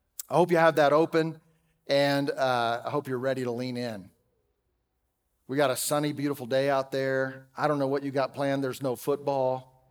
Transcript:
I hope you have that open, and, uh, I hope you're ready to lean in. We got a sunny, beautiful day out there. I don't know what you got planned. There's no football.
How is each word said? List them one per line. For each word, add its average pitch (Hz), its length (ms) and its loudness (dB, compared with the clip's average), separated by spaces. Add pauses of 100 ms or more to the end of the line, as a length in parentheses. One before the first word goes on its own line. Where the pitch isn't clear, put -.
(280)
I 127 60 -6
hope 170 160 4
you 175 80 4
have 160 200 6
that 143 140 6
open, 160 480 2 (460)
and, 143 460 2
uh, 120 520 0
I 120 60 -8
hope 139 180 -6
you're 131 120 -4
ready 131 240 -2
to 123 80 -4
lean 123 260 -6
in. 107 320 -8 (1400)
We 135 100 -4
got 139 140 4
a 123 40 -2
sunny, 147 380 -2
beautiful 139 320 -4
day 135 240 0
out 135 220 0
there. 135 560 -2 (100)
I 143 100 0
don't 147 120 0
know 135 80 0
what 139 160 -2
you 139 80 -6
got 131 240 -2
planned. 139 280 -2
There's 127 200 -6
no 127 120 -2
football. 131 960 -4